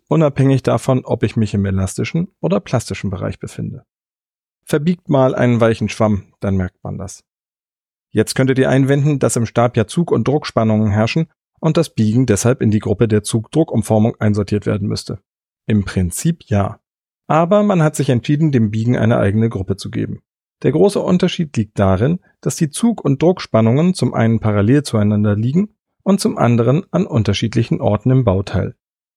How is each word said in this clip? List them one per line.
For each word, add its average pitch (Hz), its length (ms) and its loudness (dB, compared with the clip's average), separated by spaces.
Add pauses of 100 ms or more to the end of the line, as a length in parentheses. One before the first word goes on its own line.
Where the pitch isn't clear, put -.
unabhängig 139 560 2
davon, 127 440 -2
ob - 160 -4
ich 113 140 -2
mich 110 180 -2
im 98 100 0
elastischen 98 640 -4 (120)
oder 185 200 -2
plastischen - 480 -6
Bereich 98 300 -8
befinde. - 480 -12 (800)
Verbiegt 156 420 -2
mal 131 260 2
einen 120 280 2
weichen 113 260 2
Schwamm, 107 520 -2
dann 98 180 -2
merkt - 260 -6
man 98 140 -10
das. - 260 -14 (880)
Jetzt - 240 -2
könntet 131 240 2
ihr 131 100 2
einwenden, 139 500 2
dass 123 180 0
im 117 100 0
Stab 120 320 0
ja 107 80 2
Zug- - 260 -2
und 123 160 0
Druckspannungen 110 640 0
herrschen 110 380 0 (340)
und 160 140 2
das 165 140 0
Biegen 110 340 2
deshalb 117 380 2
in 113 80 2
die 107 80 2
Gruppe 101 280 0
der 107 160 0
Zug-Druck-Umformung 110 960 0
einsortiert 104 460 -2
werden 107 240 -4
müsste. - 300 -8 (480)
Im 104 180 2
Prinzip 98 600 -4
ja. - 360 -2 (460)
Aber 170 360 2
man 196 200 2
hat 151 140 0
sich 135 120 -2
entschieden, 147 420 2
dem 113 200 2
Biegen 113 260 -2
eine 113 220 2
eigene 110 320 0
Gruppe 95 260 -6
zu 101 140 -12
geben. 107 320 -8 (400)
Der 131 100 0
große 190 260 2
Unterschied 180 600 -2
liegt 104 200 -4
darin, 101 420 2 (200)
dass - 160 -6
die 156 140 -2
Zug- - 340 -2
und 139 160 0
Druckspannungen 156 720 2
zum - 220 -2
einen 113 260 2
parallel 110 440 2
zueinander 104 520 0
liegen 139 380 -2 (280)
und 196 160 2
zum - 200 -2
anderen 120 540 2
an 175 120 0
unterschiedlichen 113 800 -2
Orten 110 280 0
im 131 140 4
Bauteil. 98 500 -2 (420)